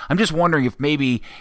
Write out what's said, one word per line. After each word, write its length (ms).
I'm 80
just 140
wondering 340
if 140
maybe 420